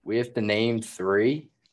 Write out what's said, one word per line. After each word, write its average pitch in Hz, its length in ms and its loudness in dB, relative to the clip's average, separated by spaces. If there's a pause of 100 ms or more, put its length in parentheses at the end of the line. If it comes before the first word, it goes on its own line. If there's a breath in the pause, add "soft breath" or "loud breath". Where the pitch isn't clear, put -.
We 107 160 -4
have 120 160 -4
to 120 60 -2
name 113 400 0
three. 113 680 0 (220)